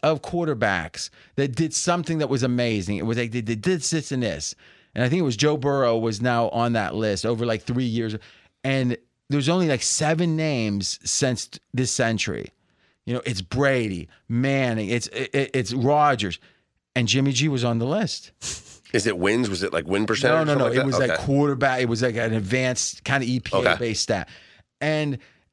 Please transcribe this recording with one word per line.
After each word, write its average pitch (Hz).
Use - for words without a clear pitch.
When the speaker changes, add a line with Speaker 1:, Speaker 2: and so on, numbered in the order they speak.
Speaker 1:
of 156
quarterbacks 110
that 135
did 156
something 170
that 147
was 123
amazing. 113
It 90
was 113
like 117
they, 123
they 113
did 156
this 151
and 127
this. 85
And 120
I 127
think 165
it 170
was 123
Joe 147
Burrow 131
was 110
now 117
on 117
that 92
list 104
over, 117
like, 113
three 127
years. 113
And 135
there's 139
only, 175
like, 131
seven 160
names 113
since -
this 127
century. 107
You 120
know, 123
it's 101
Brady, 117
Manning, 123
it's, 117
it, 127
it's 117
Rodgers, 131
and 120
Jimmy 135
G 131
was 135
on 117
the 117
list. 180
Speaker 2:
Is 107
it 104
wins? 107
Was 92
it, 98
like, 85
win 98
percentage 139
Speaker 1:
No, 160
no, 147
Speaker 2:
or -
Speaker 1:
no. 135
Speaker 2:
something 117
Speaker 1:
It 131
Speaker 2:
like 135
Speaker 1:
was, 135
Speaker 2:
that? 127
Speaker 1:
like, 80
Speaker 2:
Okay. -
Speaker 1:
quarterback. 139
It 123
was, 117
like, 120
an 113
advanced 123
kind 135
of 120
E 127
P -
A 98
Speaker 2:
Okay. 92
Speaker 1:
based 113
stat. 98
And 147